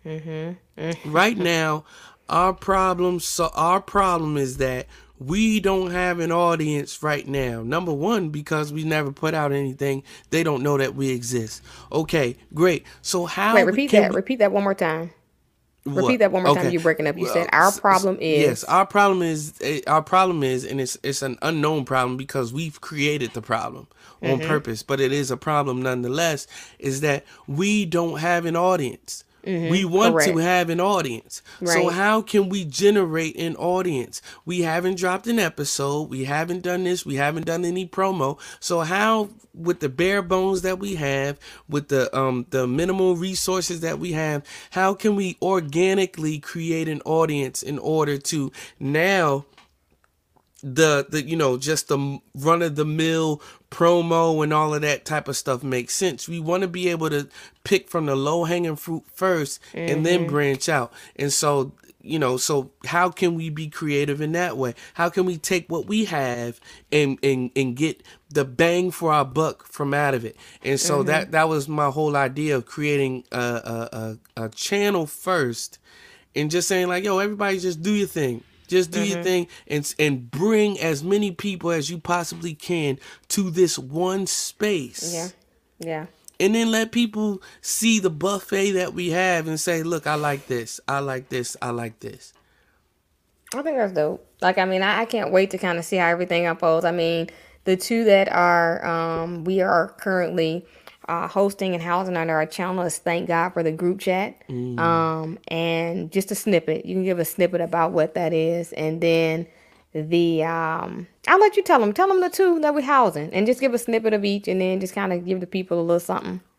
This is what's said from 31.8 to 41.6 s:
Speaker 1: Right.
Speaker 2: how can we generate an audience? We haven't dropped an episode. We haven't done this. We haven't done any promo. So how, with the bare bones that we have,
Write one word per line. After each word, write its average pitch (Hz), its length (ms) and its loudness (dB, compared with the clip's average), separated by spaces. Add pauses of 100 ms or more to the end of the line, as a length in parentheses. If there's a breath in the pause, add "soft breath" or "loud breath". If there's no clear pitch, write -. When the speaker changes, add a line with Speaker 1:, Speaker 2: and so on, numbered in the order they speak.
Speaker 1:
Right. - 20 2
Speaker 2:
how 208 320 2
can 202 280 2
we 190 140 -2
generate 165 720 2
an 165 200 -4
audience? 175 640 -2 (220 loud breath)
We 175 180 -2
haven't 175 360 0
dropped 185 300 -2
an 233 100 2
episode. 147 720 -2
We 131 140 -6
haven't 165 380 -4
done 180 220 -2
this. 180 220 -2
We 143 100 -4
haven't 151 300 -2
done 165 180 -2
any 180 220 -2
promo. 175 520 -2 (220 loud breath)
So 170 200 -2
how, 202 500 0 (240)
with 170 260 -2
the 151 80 -2
bare 180 340 0
bones 185 400 0
that 185 180 -2
we 196 160 -6
have, 139 420 -2 (300 loud breath)